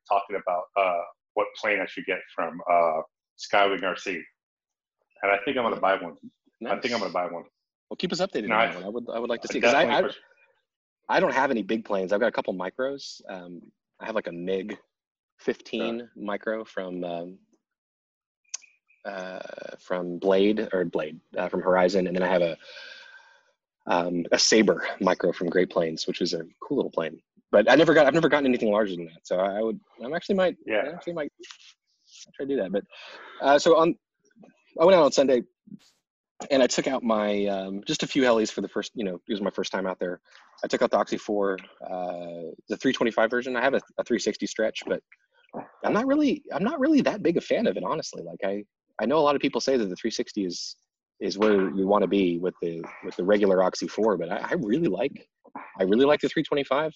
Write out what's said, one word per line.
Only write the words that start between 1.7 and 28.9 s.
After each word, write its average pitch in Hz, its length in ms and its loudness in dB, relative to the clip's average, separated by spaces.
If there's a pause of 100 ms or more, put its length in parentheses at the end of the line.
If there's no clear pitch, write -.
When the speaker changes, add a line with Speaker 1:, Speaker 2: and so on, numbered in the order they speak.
Speaker 1:
I 92 60 -4
should - 180 -12
get 92 140 -2 (160)
from, 85 260 -6 (100)
uh, 82 300 4 (380)
Skywing 98 440 2
R 92 140 -2
C. 90 260 -8 (1000)
And 101 100 2
I 98 120 4
think 131 120 -2
I'm 123 80 0
gonna 104 120 0
Speaker 2:
Yeah. 101 40 -12
Speaker 1:
buy 98 140 2
one. 87 220 -6 (500)
I 101 140 -2
think 120 120 -4
I'm 113 80 -2
Speaker 2:
Nice. - 0 -
Speaker 1:
gonna 90 120 -4
buy 90 140 -2
one. 85 180 -10 (440)
Speaker 2:
Well, - 80 -10
keep 185 160 -4
us 165 80 -4
updated 139 280 -4
Speaker 1:
No, 110 80 0
Speaker 2:
on 110 40 4
Speaker 1:
I 113 60 4
Speaker 2:
that 101 80 -6
one. 90 100 -12
I 98 40 -8
would, 117 220 -8
I - 80 -6
would 117 120 -6
like 117 120 -4
to - 60 -10
Speaker 1:
I - 40 -8
Speaker 2:
see, 135 80 -4
'cause 117 120 4
I, 139 120 4
Speaker 1:
definitely - 200 2
Speaker 2:
I, 107 60 -4
Speaker 1:
for - 40 -12 (920)
Speaker 2:
I 143 120 2
don't 170 120 2
have 135 180 2
any 113 120 0
big 110 240 -2
planes. 95 260 0
I've 104 80 2
got 117 80 2
a - 40 0
couple - 220 -4
micros. 131 720 -8
Um, 87 340 -14 (380)
I 98 60 -14
have, 110 80 -8
like, 104 120 -2
a 87 60 -8
mig 95 440 -6 (600)
fifteen 117 640 -6
Speaker 1:
Yeah. 120 60 -16 (160)
Speaker 2:
micro 110 420 -6
from, 90 400 -8
um, 87 340 -8 (1700)
uh, 92 720 -12
from 87 400 -6
Blade, 98 540 4
or 92 120 0
Blade, 80 340 -4 (180)
uh, 92 120 -2
from 92 140 -2
Horizon, 92 460 4
and 87 80 -2
then 90 60 2
I 90 60 2
have 90 140 4
a, 82 140 0 (1300)
um, 87 460 0
a 104 60 2
Sabre 107 480 4 (140)
micro 92 320 2
from 90 160 -4
Great 90 220 2
Plains, 80 360 -2
which 90 140 -6
is 87 140 -2
a 82 100 -6 (160)
cool - 160 -6
little 107 140 0
plane. 82 320 -6 (280)
But 110 200 6
I 127 60 8
never 160 180 6
got, 151 120 8
I've 143 60 4
never 156 160 4
gotten 143 160 2
anything 120 260 2
larger 104 260 2